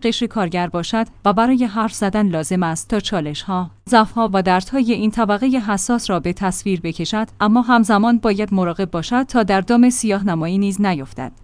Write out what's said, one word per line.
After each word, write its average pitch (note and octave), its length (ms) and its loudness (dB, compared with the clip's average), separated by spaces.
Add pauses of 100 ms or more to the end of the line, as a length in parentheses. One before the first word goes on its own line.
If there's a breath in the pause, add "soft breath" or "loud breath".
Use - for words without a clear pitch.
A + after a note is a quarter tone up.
قشر A#3 240 -2
کارگر F3+ 400 -2
باشد F3 400 -2 (180)
و G3+ 80 4
برای B3 320 2
حرف A3 300 -2
زدن G#3 340 0
لازم F3 340 -2
است D#3+ 260 -4
تا G#3+ 120 0
چالش‌ها، F3+ 680 -4 (180)
ضعف‌ها A3+ 440 2
و F#3+ 100 2
دردهای G3 500 0
این G#3+ 180 0
طبقهٔ A#3 500 0
حساس G#3+ 500 -2
را F3 100 0
به F3 120 -2
تصویر F#3 480 -2
بکشد، F3 480 -4 (120)
اما G#3+ 220 4
همزمان A#3 560 4
باید G#3 360 0
مراقب F#3 360 0
باشد B3 320 -2
تا B3+ 200 2
در F#3+ 180 2
دام A#3+ 300 4
سیاه‌نمایی G3 680 -2
نیز G3 220 0
نیفتد. C#3 520 -4 (120)